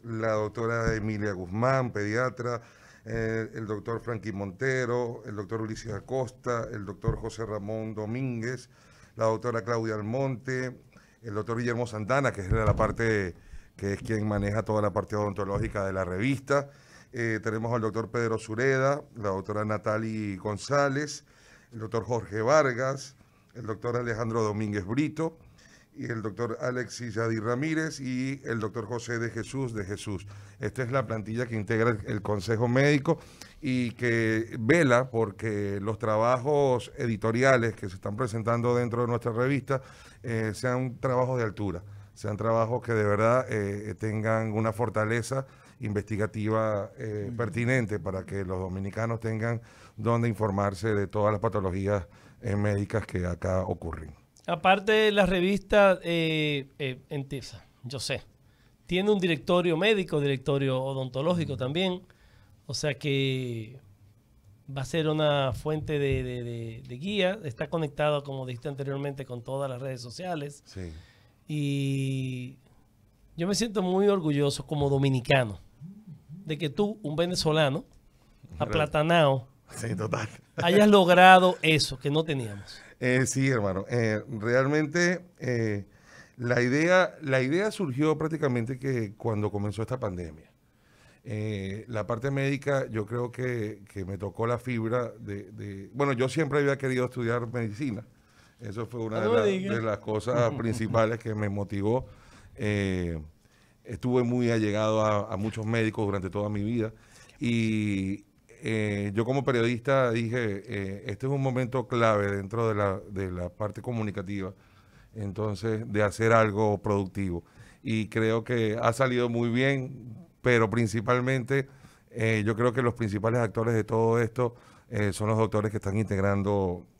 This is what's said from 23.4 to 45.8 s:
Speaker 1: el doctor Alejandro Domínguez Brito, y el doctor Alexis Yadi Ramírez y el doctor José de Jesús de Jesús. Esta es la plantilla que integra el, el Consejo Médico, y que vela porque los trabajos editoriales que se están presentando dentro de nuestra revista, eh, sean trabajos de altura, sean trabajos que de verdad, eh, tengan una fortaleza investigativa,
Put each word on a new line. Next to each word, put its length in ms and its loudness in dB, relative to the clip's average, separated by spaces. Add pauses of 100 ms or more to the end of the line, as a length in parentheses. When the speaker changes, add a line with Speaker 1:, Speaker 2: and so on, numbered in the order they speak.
Speaker 1:
el 100 -12
doctor 300 -4
Alejandro 480 -2
Domínguez 420 -2
Brito, 520 -2 (600)
y 140 -6
el 100 -4
doctor 400 -4
Alexis 540 -4
Yadi 240 0
Ramírez 640 -2
y 420 -4
el 160 -2
doctor 260 -4
José 320 -4
de 120 -2
Jesús 440 -6
de 120 -6
Jesús. 420 -6 (320)
Esta 240 -4
es 80 -6
la 160 0
plantilla 400 -4
que 80 -4
integra 360 2
el, 140 0
el 160 -4
Consejo 460 0
Médico, 500 4 (440)
y 300 0
que 680 2
vela 500 6
porque 720 -2
los 160 -2
trabajos 1000 2
editoriales 760 4
que 140 -8
se 60 -12
están 200 -6
presentando 600 0
dentro 260 0
de 60 0
nuestra 240 -2
revista, 500 0 (420)
eh, 300 -2
sean 460 -2
trabajos 380 0
de 60 0
altura, 400 -4 (300)
sean 240 -6
trabajos 460 2
que 100 -2
de 100 4
verdad, 460 4
eh, 460 -4
tengan 580 -2
una 180 0
fortaleza 760 -2 (340)
investigativa, 1160 -2